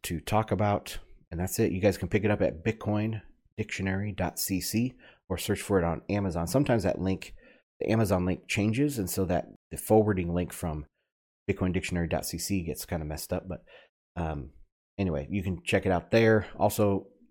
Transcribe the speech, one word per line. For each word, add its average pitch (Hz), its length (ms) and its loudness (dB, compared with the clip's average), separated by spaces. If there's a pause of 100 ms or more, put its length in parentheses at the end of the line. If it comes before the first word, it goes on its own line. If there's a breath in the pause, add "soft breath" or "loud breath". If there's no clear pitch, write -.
to 82 180 -4
talk 107 300 0
about. 101 480 0 (320)
And 85 100 -4
that's 90 180 -2
it. 110 140 2
You 92 80 -4
guys 98 160 4
can 87 120 -6
pick 107 160 2
it 107 60 2
up 101 120 0
at 78 200 0
bitcoin 107 600 -2 (340)
dictionary 98 560 -4
dot 92 260 -4
c 92 220 -2
c 120 340 -2 (340 loud breath)
or 92 100 -4
search - 220 -2
for 98 180 2
it 85 60 4
on 82 240 0
Amazon. 90 380 0
Sometimes 123 360 2
that - 180 0
link, 92 340 -2 (440 soft breath)
the - 120 -2
Amazon 98 360 2
link - 220 -2
changes, 120 500 0
and 92 100 -2
so 98 180 -2
that 87 220 0 (220)
the 85 60 -8
forwarding 101 580 4
link 87 180 -2
from 76 340 -6 (600)
bitcoin 95 240 0
dictionary 85 360 -2
dot 76 180 -2
c - 100 -6
c 95 260 -2
gets 78 220 -6
kinda 78 220 -6
messed 76 260 -8
up. 92 160 -4
But, 85 140 -10 (540 loud breath)
um, 76 340 -4 (480)
anyway, 76 320 -2
you 98 120 -2
can 90 200 -4
check - 240 0
it 92 60 2
out 87 180 -2
there. 110 360 6 (120)
Also, 101 480 2 (240)